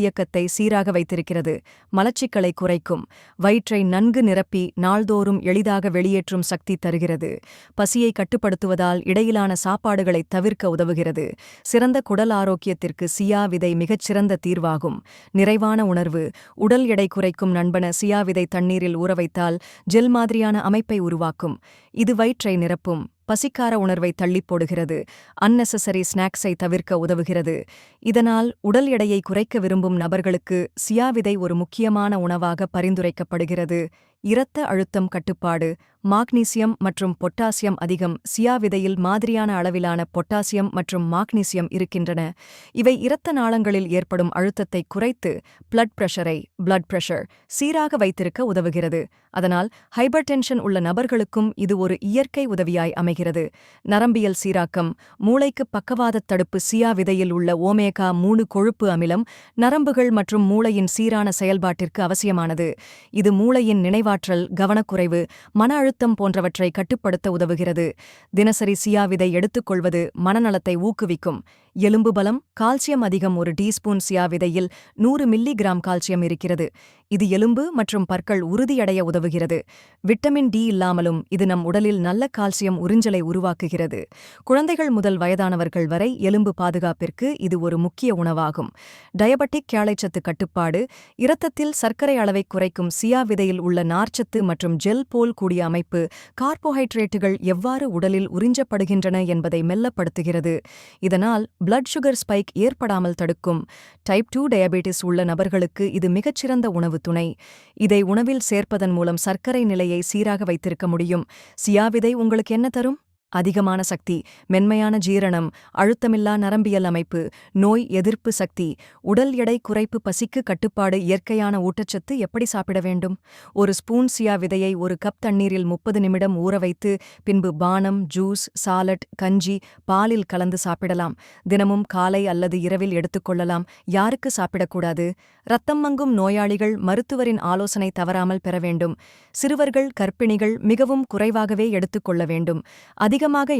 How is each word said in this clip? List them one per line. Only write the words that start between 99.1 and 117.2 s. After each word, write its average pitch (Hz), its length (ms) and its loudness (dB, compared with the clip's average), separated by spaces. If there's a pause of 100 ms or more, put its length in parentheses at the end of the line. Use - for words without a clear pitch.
என்பதை 165 280 -2 (100)
மெல்லப்படுத்துகிறது. 170 840 -2 (520)
இதனால் 214 380 0 (200)
பிளட் 254 240 0
சுகர் 269 300 0
ஸ்பைக் 202 280 -2 (160)
ஏற்படாமல் 190 560 -2
தடுக்கும். 170 400 -2 (480)
டைப் 214 260 2
டூ 262 80 0 (120)
டயபெட்டிஸ் 185 540 0
உள்ள 175 120 2 (100)
நபர்களுக்கு 185 540 0 (140)
இது 180 180 0
மிகச்சிறந்த 247 520 0 (100)
உணவு 165 280 -2
துணை. 170 220 -2 (560)
இதை 202 160 4 (120)
உணவில் 240 360 0
சேர்ப்பதன் 202 480 0
மூலம் 170 300 -2
சர்க்கரை 247 440 -2
நிலையை 180 300 0 (100)
சீராக 202 400 -2
வைத்திருக்க 175 440 -2
முடியும். 170 300 -2 (420)
சியா 208 200 4 (100)
விதை 233 180 2 (100)
உங்களுக்கு 220 360 0
என்ன 254 160 2
தரும்? 254 240 -2 (320)
அதிகமான 185 560 2
சக்தி, 175 280 -4 (360)
மென்மையான 214 420 4 (100)
ஜீரணம், 185 420 2 (360)
அழுத்தமில்லா 220 500 2 (100)
நரம்பியல் 202 460 0
அமைப்பு, 170 320 -2 (420)